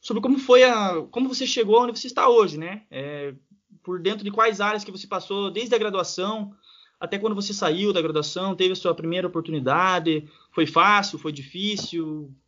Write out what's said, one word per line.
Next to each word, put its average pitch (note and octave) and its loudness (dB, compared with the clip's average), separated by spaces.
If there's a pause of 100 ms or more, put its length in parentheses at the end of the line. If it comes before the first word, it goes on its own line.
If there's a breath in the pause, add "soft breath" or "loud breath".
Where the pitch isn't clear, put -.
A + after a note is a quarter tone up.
sobre A3 -4
como C4 2
foi B3+ 8
a, G#3 2
como C4 -2
você C4 -4
chegou A3+ 4
onde A#3+ -4
você - -12
está B3+ 2
hoje, G3+ 4
né? F#3 -10
É, C#3+ -10 (480)
por F3+ -6
dentro G3+ -2
de G3+ -4
quais A3 2
áreas G#3 -2
que G3+ -14
você F#3 -14
passou G3 -6
desde A3 -2
a A3+ 4
graduação G#3 -4 (460 soft breath)
até F#3 -6
quando G#3+ -2
você G3+ -6
saiu F#3+ 0
da F3 2
graduação, D#3+ -2
teve F#3 2
a F#3 -4
sua F3 0
primeira E3+ -4
oportunidade, D#3+ 0 (220 loud breath)
foi D#3+ 2
fácil, F#3+ 4
foi D#3 -8
difícil D#3 -6 (140)